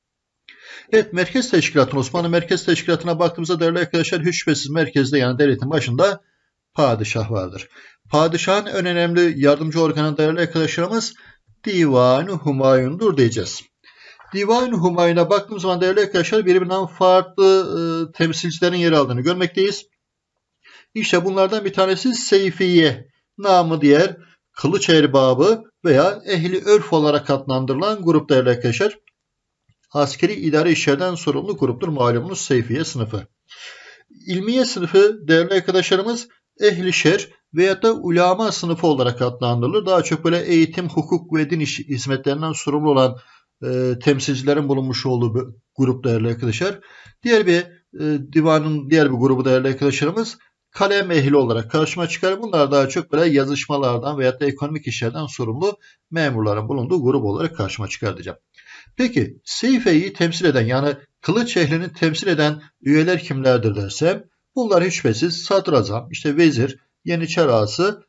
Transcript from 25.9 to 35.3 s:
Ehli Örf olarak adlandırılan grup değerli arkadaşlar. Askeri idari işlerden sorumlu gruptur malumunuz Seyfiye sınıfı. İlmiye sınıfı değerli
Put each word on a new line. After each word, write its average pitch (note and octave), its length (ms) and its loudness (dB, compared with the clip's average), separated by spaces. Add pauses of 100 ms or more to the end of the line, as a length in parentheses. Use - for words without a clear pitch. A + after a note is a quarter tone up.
Ehli F#3 380 -2
Örf G#3 280 2
olarak D3 360 2
adlandırılan C#3 720 -2
grup D#3+ 280 2
değerli B2+ 200 4
arkadaşlar. B2 500 -2 (920)
Askeri D3 420 0
idari D#3+ 380 2
işlerden E3 440 0
sorumlu E3 420 -4
gruptur B2 300 -2
malumunuz C3+ 540 -2
Seyfiye B2+ 420 -2
sınıfı. A2 440 -8 (1000)
İlmiye G#3+ 380 0
sınıfı G3 640 2
değerli E3+ 260 2